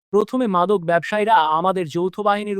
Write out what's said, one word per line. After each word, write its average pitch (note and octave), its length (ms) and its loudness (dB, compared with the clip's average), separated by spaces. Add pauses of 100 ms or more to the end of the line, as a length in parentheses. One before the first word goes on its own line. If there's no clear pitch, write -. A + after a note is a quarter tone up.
(120)
প্রথমে A3+ 340 0
মাদক F#3 380 2
ব্যবসায়ীরা G3+ 500 0 (240)
আমাদের F#3 260 0 (100)
যৌথ F3 260 -2
বাহিনীর G#3 400 -2